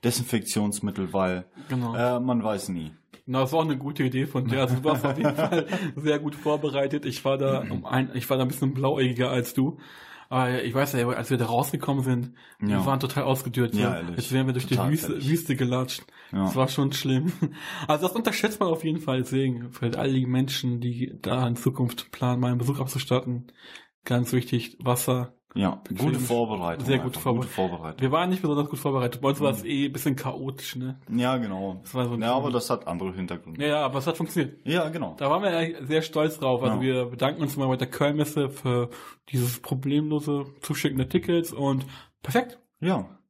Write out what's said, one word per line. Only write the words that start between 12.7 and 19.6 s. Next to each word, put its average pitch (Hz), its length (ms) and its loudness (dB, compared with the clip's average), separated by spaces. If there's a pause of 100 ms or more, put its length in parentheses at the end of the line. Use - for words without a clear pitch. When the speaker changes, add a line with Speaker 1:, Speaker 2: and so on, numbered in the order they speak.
Speaker 2:
waren 135 140 2
total - 240 0
ausgedörrt, 127 500 2
Speaker 1:
Ja, 104 160 4
Speaker 2:
so, 90 60 -2
Speaker 1:
ehrlich. 85 200 -4
Speaker 2:
als - 160 -4
wären 131 140 4
wir 131 80 0
durch 127 120 -2
Speaker 1:
Total 107 200 2
Speaker 2:
die 143 60 4
Wüste, 160 200 0
Speaker 1:
fertig. 139 160 -2
Speaker 2:
Wüste 151 280 2
gelatscht. 127 480 0 (280)
Speaker 1:
Ja. 147 120 2
Speaker 2:
Das - 120 0
war 131 120 4
schon 135 240 0
schlimm. 131 480 0
<laughs> - 480 -4
Also 151 180 2
das - 100 0
unterschätzt 214 440 0
man 190 80 2
auf 160 160 0
jeden 160 160 0
Fall. 131 180 0
Deswegen 127 540 0